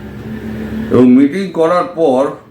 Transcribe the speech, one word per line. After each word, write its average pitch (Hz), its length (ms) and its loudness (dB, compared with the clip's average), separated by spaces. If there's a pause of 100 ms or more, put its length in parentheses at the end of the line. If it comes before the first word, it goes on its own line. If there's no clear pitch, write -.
(920)
এবং 127 160 4
মিটিং 143 440 4
করার 165 340 0
পর 143 460 0 (200)